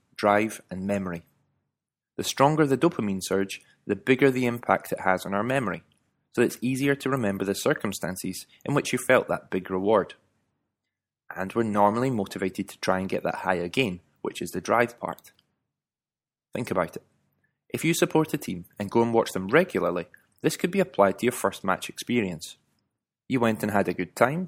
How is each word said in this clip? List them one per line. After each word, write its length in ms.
drive 460
and 160
memory. 360
The 60
stronger 420
the 100
dopamine 460
surge, 400
the 100
bigger 340
the 140
impact 480
it 80
has 240
on 80
our 100
memory. 420
So 60
it's 180
easier 340
to 160
remember 340
the 120
circumstances 920
in 80
which 200
you 80
felt 260
that 240
big 180
reward. 460
And 180
we're 120
normally 440
motivated 600
to 100
try 220
and 80
get 160
that 220
high 80
again, 440
which 180
is 100
the 100
drive 400
part. 320
Think 160
about 240
it. 80
If 160
you 100
support 380
a 60
team 280
and 140
go 100
and 100
watch 200
them 160
regularly, 580
this 140
could 140
be 80
applied 400
to 80
your 60
first 320
match 240
experience. 680
You 120
went 240
and 80
had 160
a 60
good 200
time, 340